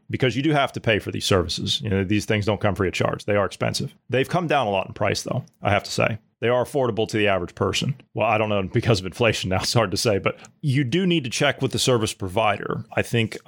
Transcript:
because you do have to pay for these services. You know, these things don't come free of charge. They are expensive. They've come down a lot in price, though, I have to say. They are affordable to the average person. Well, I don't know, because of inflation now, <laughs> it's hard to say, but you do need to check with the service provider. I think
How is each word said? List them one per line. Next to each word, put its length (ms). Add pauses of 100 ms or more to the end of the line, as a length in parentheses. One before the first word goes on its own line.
because 280
you 80
do 80
have 220
to 60
pay 200
for 100
these 160
services. 560
You 80
know, 140
these 220
things 200
don't 160
come 140
free 140
of 40
charge. 320
They 100
are 100
expensive. 500 (120)
They've 220
come 160
down 220
a 20
lot 160
in 80
price, 300
though, 200 (200)
I 80
have 120
to 80
say. 280 (220)
They 80
are 140
affordable 440
to 100
the 120
average 260
person. 400 (180)
Well, 140
I 100
don't 120
know, 140
because 360
of 80
inflation 420
now, 80
<laughs> 40
it's 120
hard 180
to 60
say, 220
but 180 (240)
you 220
do 240
need 160
to 60
check 320
with 100
the 80
service 340
provider. 720 (100)
I 60
think 360 (100)